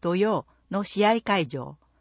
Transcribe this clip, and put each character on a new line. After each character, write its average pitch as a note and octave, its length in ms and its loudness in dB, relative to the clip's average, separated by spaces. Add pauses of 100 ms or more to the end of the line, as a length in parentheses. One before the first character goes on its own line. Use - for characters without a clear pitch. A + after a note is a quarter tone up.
土 F3 120 0
曜 G3 320 0 (240)
の G3 140 -2
試 G3+ 220 2
合 A3+ 160 4
会 F#3+ 240 0
場。 C3+ 320 -10 (220)